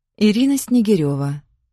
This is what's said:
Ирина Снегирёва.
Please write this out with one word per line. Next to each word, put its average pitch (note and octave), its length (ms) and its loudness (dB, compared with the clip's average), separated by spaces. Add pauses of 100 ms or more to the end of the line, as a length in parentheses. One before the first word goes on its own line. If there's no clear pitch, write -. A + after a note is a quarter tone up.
(180)
Ирина A#3+ 400 2
Снегирёва. D3 840 -2 (300)